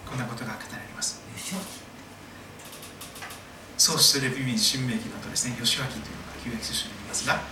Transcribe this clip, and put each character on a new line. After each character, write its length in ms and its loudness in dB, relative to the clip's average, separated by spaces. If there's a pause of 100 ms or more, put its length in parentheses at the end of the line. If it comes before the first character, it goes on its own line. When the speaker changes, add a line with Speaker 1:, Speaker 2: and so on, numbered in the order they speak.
Speaker 1:
こ 100 -8
ん 40 0
な 80 0
こ 80 -6
と 100 -6
が 80 -4
語 60 -6 (120)
ら 60 -8
れ 80 -8 (100)
ま 60 -8
す。 220 -2 (100)
Speaker 2:
ヨ 100 -8
シ 120 -2
ュ 20 0
ア 40 0
記？ 60 -6 (2000)
Speaker 1:
創 200 8
始 220 8
と 0 -
レ 80 4
ビ 240 2
記、 60 4
新 280 6
明 120 4
記 100 -2
な 160 -8
ど 60 -6
で 60 -2
す 120 2
ね、 100 -2
ヨ 60 -2
シ 160 4
ュ 40 2
ア 20 0
記 80 -4
と 60 -6 (100)
い 20 -8
う 40 -8
の 120 -10
が 60 -10 (100)
旧 80 -4
約 100 -4
聖 120 -2
書 140 -2
に 40 -8
あ 80 -10
り 80 -8
ま 60 -6
す 120 0
が 140 6 (120)